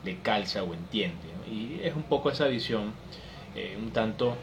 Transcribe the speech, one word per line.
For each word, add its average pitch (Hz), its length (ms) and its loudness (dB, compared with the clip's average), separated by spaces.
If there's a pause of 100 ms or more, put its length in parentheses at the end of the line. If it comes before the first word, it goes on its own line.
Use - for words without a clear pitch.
le 92 140 -4
calza 104 460 2
o 85 100 -2
entiende, 87 540 -2 (100)
¿no? 113 160 -8
Y 120 300 -4
es 147 120 0
un 156 80 -2
poco 147 280 4
esa 143 160 4
visión, 110 440 2 (640)
eh, 98 240 -6
un 110 120 -4
tanto 120 520 4